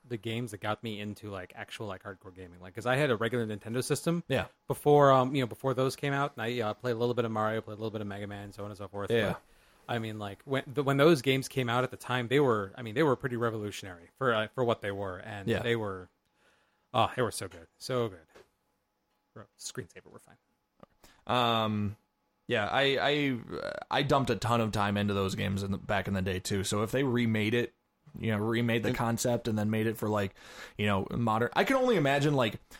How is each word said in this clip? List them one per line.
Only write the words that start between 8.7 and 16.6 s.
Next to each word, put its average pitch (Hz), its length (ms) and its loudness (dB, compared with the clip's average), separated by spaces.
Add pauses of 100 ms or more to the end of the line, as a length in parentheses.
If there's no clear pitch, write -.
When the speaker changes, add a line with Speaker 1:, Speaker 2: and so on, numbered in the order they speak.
Speaker 1:
and 98 60 -14
so 98 120 -12
forth. 101 220 -6
Speaker 2:
Yeah. 110 220 4
Speaker 1:
But, - 80 -8 (480)
I 120 100 -2
mean, 110 200 -6
like, 101 240 -10
when 135 240 -2
the, 143 160 -4
when 139 140 2
those 147 240 8
games 135 260 2
came 127 220 -2
out 123 160 2
at - 60 -10
the - 60 -14
time, 123 300 -2
they 131 140 4
were, 107 360 2
I 127 40 -12
mean, 113 120 -10
they 135 100 2
were 135 120 4
pretty 120 220 -6
revolutionary 104 800 -6
for, 127 160 2
uh, 110 200 0
for 131 120 0
what 117 160 0
they 104 100 -4
were, 98 280 -6
and 101 280 -8
Speaker 2:
Yeah. 110 140 0
Speaker 1:
they 117 160 0
were, 95 320 -6 (840)